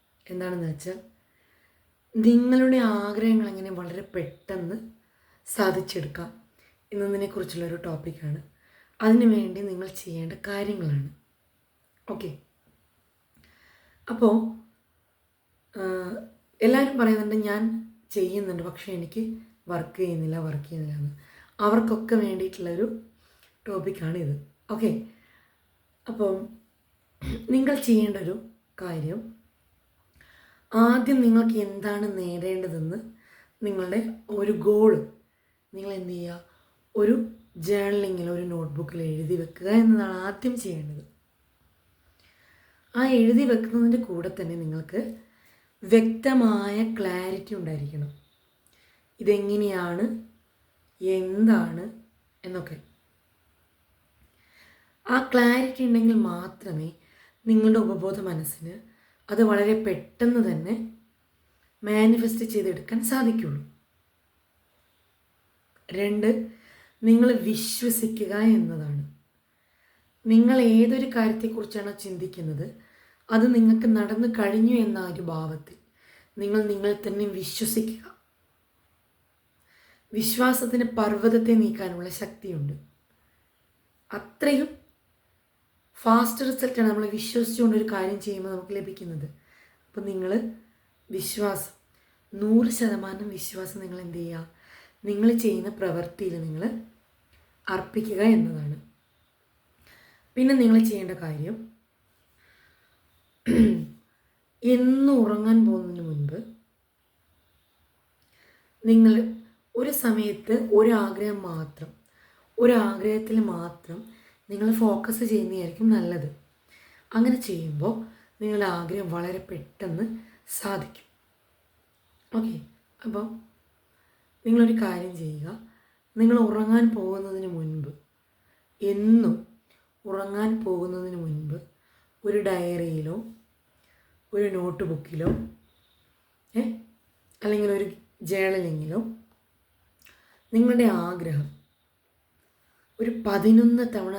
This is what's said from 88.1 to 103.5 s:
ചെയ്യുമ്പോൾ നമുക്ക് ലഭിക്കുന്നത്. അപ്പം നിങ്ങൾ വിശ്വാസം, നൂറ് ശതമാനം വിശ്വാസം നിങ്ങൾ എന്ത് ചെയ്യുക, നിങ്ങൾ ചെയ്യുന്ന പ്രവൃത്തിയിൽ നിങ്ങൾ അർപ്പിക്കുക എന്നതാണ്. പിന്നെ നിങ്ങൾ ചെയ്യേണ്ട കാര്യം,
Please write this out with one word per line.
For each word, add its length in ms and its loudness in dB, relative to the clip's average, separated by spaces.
ചെയ്യുമ്പോൾ 300 -6
നമുക്ക് 240 -10
ലഭിക്കുന്നത്. 480 -12
അപ്പം 240 -10
നിങ്ങൾ 220 -4
വിശ്വാസം, 580 -6
നൂറ് 380 4
ശതമാനം 580 -4
വിശ്വാസം 480 -12
നിങ്ങൾ 220 -12
എന്ത് 160 -10
ചെയ്യുക, 200 -10
നിങ്ങൾ 180 4
ചെയ്യുന്ന 240 -2
പ്രവൃത്തിയിൽ 560 -4
നിങ്ങൾ 180 -6
അർപ്പിക്കുക 480 -6
എന്നതാണ്. 420 0
പിന്നെ 240 4
നിങ്ങൾ 180 8
ചെയ്യേണ്ട 340 -4
കാര്യം, 340 -6